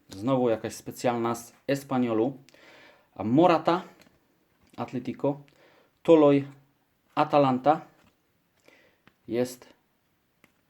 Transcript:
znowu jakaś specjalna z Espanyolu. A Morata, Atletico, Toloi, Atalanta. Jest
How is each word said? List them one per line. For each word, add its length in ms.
znowu 400
jakaś 260
specjalna 600
z 180
Espanyolu. 720
A 100
Morata, 580
Atletico, 640
Toloi, 420
Atalanta. 720
Jest 400